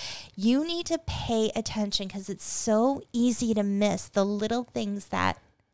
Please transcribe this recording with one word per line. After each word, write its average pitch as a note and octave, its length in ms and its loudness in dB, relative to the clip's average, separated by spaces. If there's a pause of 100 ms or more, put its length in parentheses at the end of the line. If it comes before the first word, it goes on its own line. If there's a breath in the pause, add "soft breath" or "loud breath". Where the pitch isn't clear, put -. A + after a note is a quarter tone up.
(360 loud breath)
You B3 320 2
need E4+ 200 -4
to E4 100 0 (100)
pay A3 480 0
attention G#3 540 -2
'cause G3 180 -10
it's F#3+ 180 -8
so A#3 560 2 (120)
easy A#3 400 4
to G#3 100 2
miss G3+ 460 0
the G3 160 2
little G#3+ 400 -2
things G3+ 420 -6
that F#3 340 -2 (320)